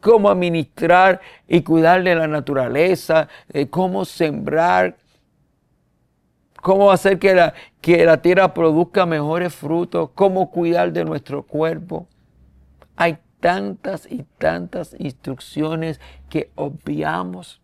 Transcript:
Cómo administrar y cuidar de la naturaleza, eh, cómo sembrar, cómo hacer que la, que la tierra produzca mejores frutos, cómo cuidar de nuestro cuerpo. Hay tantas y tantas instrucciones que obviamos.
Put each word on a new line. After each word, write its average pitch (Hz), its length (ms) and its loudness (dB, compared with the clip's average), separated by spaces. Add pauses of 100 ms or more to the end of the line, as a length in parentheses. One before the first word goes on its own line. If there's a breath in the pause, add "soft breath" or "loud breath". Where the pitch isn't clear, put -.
Cómo 208 300 4
administrar 180 880 2 (280 loud breath)
y 170 140 2
cuidar 165 420 4
de 180 100 2
la 160 140 0
naturaleza, 147 960 -2 (260 loud breath)
eh, 139 140 -2
cómo 185 380 -4
sembrar, 170 920 -2 (1700)
cómo 196 300 4
hacer 190 260 2
que 190 160 2
la, 175 180 4 (280 loud breath)
que 170 240 4
la 160 180 4
tierra 180 320 2
produzca 170 520 0
mejores 165 460 -4
frutos, 165 600 -6
cómo 185 380 0
cuidar 175 400 -2
de 165 120 -4
nuestro 143 380 -10
cuerpo. 165 640 -8 (880)
Hay 165 240 -2 (220)
tantas 196 680 -4
y 240 160 -14 (140)
tantas 175 640 -6
instrucciones 156 1000 -8 (300 soft breath)
que - 240 -6
obviamos. 151 1080 -8